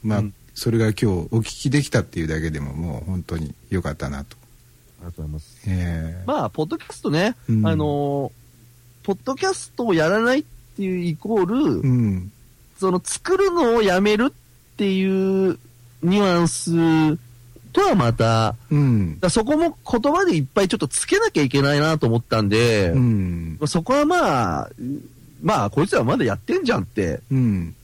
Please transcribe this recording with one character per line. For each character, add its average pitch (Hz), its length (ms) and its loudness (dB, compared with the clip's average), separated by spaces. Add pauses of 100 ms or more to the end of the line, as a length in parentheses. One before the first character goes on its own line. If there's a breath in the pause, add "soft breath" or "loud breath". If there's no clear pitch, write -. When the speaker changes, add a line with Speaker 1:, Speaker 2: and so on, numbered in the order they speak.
Speaker 1:
ま 107 140 0
あ、 - 20 2
Speaker 2:
う - 40 0
ん。 101 100 -6 (200)
Speaker 1:
そ - 180 -4
れ 117 60 2
が 110 100 4
今 110 80 2
日 - 100 0
お 90 220 0 (120)
聞 107 40 -2
き - 260 -6
で 143 120 2
き - 80 -6
た 135 100 2
っ - 40 -2
て - 160 -8
い 82 60 -2
う - 20 -4
だ 80 140 -2
け 82 80 -2
で 76 100 -6
も、 71 140 -8
も 76 340 -6
う - 20 -8
本 92 140 -4
当 85 140 -6
に 78 160 -8 (160)
良 92 120 -2
か 71 100 -6
っ 73 40 -8
た 76 140 -8
な 71 160 -8
と。 - 100 -20 (680)
Speaker 2:
あ - 0 -
り 90 40 -16
が 87 60 -12
と 80 120 -14
う - 0 -
ご - 0 -
ざ 76 60 -8
い - 20 -8
ま 76 80 -8
す。 - 280 -20
Speaker 1:
え 85 540 -4
え。 - 40 -12
Speaker 2:
ま 277 200 -2
あ、 - 40 -6
ポ - 140 -4
ッ - 20 -2
ド 311 120 -8
キ - 80 -14
ャ - 80 -20
ス - 80 -20
ト 220 80 -4
ね、 180 260 0 (120)
Speaker 1:
う 120 60 0
ん。 110 120 2
Speaker 2:
あ 160 100 2
の 151 100 0
ー、 - 1200 -6
ポ 196 80 -2
ッ 185 100 -4
ド 269 120 -4
キ 381 100 -4
ャ 381 80 0
ス - 180 -10
ト 233 160 -4
を 196 60 2
や 160 160 4
ら 202 100 2
な 240 160 2
い 294 40 2
っ 302 40 -4 (320)
て 202 80 -6
い 185 140 -2
う - 80 -4
イ 165 100 -2
コ 208 200 -4
ー 190 100 4
ル、 202 100 -2
Speaker 1:
う 147 320 0
ん。 104 440 0 (460)
Speaker 2:
そ 190 140 0
の、 180 100 0
作 - 360 -4
る 392 140 2
の 269 240 2
を 233 60 4
や 190 200 4
め 214 160 2
る 254 160 0
っ - 420 -20
て 202 160 0
い 190 140 0
う 190 520 0 (460)
ニ 185 160 2
ュ 208 40 4
ア 175 180 4
ン 165 60 4
ス 160 680 2 (540)
と 359 100 2
は 370 140 4
ま 120 180 2
た、 113 420 2 (160)
Speaker 1:
う 151 60 2
ん。 107 420 2
Speaker 2:
だ、 180 100 2
そ 220 160 0
こ 294 120 2
も 330 200 0 (120)
言 254 240 2
葉 381 120 2
で 330 100 2
い 156 60 0
っ 131 120 -2
ぱ 202 100 2
い 190 40 0
ち 240 80 -2
ょ - 20 -4
っ - 20 -
と - 80 -4
つ - 180 -6
け 392 140 2
な 427 120 0
き - 80 0
ゃ 147 40 4
い 131 60 0
け 139 120 2
な 143 140 2
い 143 40 2
な 156 180 2
と 147 100 0
思 117 100 2
っ 117 40 0
た 113 200 -2
ん 101 80 0
で、 110 400 2
Speaker 1:
う 120 100 2
ん。 90 600 0
Speaker 2:
ま 151 60 -4
あ、 - 20 -2
そ 170 160 -2
こ 254 100 0
は 294 120 2
ま 147 560 0
あ、 - 80 -10 (720)
ま 151 240 0
あ、 101 40 -2
こ 139 140 0
い 196 40 0
つ - 80 -2
ら 127 80 2
ま 131 140 2
だ 180 80 0
や 98 100 0
っ - 40 -10
て - 180 -2
ん 381 60 -2
じ 240 80 0
ゃ - 80 0
ん 95 40 -4
っ - 20 -6
て、 85 360 -4 (100)
Speaker 1:
う 135 40 0
ん。 98 480 0